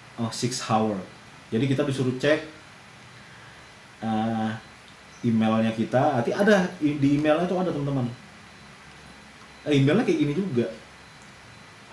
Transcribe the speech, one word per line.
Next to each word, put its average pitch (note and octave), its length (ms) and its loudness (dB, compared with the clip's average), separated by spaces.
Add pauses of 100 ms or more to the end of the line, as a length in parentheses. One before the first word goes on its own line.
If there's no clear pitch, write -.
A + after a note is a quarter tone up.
(200)
eh, A2+ 160 -4
six - 320 -4
hour." A2 320 0 (500)
Jadi A#2 160 0
kita C3+ 160 0
disuruh B2+ 400 -2
cek, D3+ 240 0 (1600)
eh, A2 440 -2 (760)
emailnya A2+ 480 2
kita, B2+ 480 0
nanti - 80 -2
ada, G3+ 480 2
i-, D3 240 -2
di C#3+ 160 2
emailnya D3+ 320 2
tuh F#3 80 -2
ada, F3 160 -2
teman-teman. C#3 320 -2 (1600)
Eh, C#3 160 4
emailnya D#3 240 4
kayak D#3 160 2
gini C#3+ 160 0
juga. C#3+ 320 0 (1200)